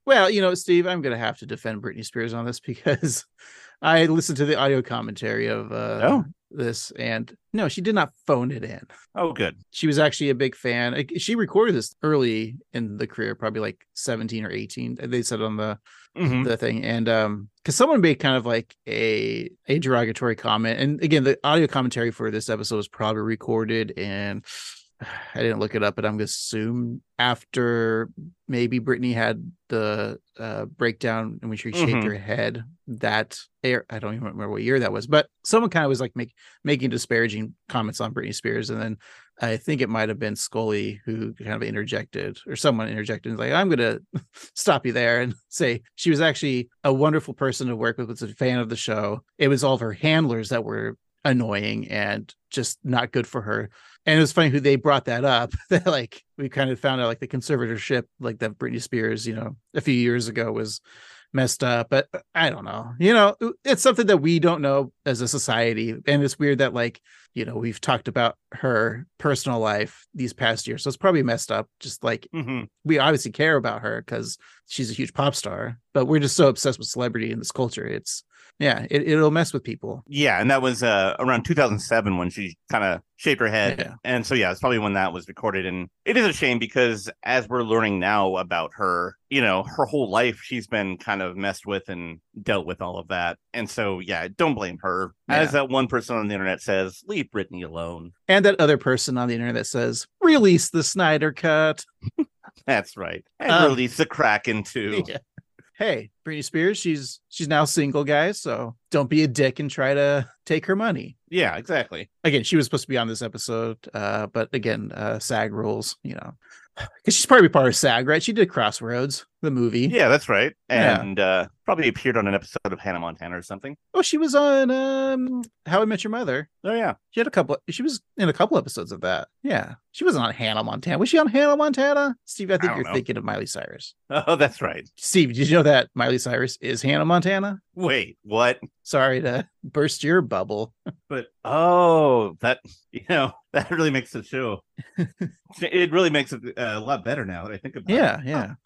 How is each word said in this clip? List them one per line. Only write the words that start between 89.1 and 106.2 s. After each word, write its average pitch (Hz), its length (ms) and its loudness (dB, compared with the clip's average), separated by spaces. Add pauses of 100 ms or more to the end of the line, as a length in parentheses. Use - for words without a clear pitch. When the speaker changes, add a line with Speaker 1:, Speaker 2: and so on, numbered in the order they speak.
Speaker 2:
you 139 120 0
know, 95 220 2
her 139 220 -2
whole 131 240 -4
life, 110 320 0
she's 120 260 -8
been 98 300 -2
kind 101 240 -4
of 90 160 -6
messed 98 300 -6
with 98 200 -6
and 87 320 -12 (220)
dealt 98 240 -2
with 90 160 -8
all 90 160 -8
of 85 120 -12
that. 87 280 -4 (160)
And 131 160 -6
so, 98 300 -4
yeah, 87 360 -6
don't 160 200 0
blame 90 260 -8
her. 92 320 -4 (160)
Speaker 1:
Yeah. 139 80 2
Speaker 2:
As 151 140 2
that 139 180 0
one 131 180 0
person 120 300 -4
on 107 100 -2
the 104 60 -4
internet 95 280 -2
says, 95 460 -2
"Leave 190 260 -6
Britney 92 300 -8
alone." 85 500 -10 (140)
Speaker 1:
And 190 180 6
that 196 140 6
other 151 180 6
person 127 420 0
on 123 80 0
the 120 80 -2
internet 117 320 -4
says, 120 400 -4 (120)
"Release 247 520 6
the 165 120 0
Snyder 156 480 2
Cut." 156 540 0 (320)
<laughs> - 480 -8
Speaker 2:
That's 127 320 0
right. 85 260 -10 (160)
And - 120 0
Speaker 1:
Um, 165 200 8
Speaker 2:
release 127 260 -2
the 156 100 2
Kraken 107 560 0
too. 104 420 -4
Speaker 1:
<laughs> - 20 -16
Yeah. - 100 -10 (600)
Hey, 127 320 -2 (180)